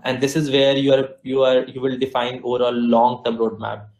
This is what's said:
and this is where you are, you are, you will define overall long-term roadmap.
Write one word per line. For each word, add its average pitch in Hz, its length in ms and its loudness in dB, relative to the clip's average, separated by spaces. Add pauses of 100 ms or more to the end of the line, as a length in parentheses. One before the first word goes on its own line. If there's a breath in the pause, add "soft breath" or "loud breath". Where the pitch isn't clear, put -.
and 127 160 -4
this 135 160 0
is 151 140 0
where 135 260 4
you 135 160 2
are, 135 160 2 (140)
you 131 200 0
are, 127 220 4
you 131 160 -12
will 127 180 -2
define 127 460 -4
overall 123 300 0
long-term 120 640 2
roadmap. 107 480 -6 (140)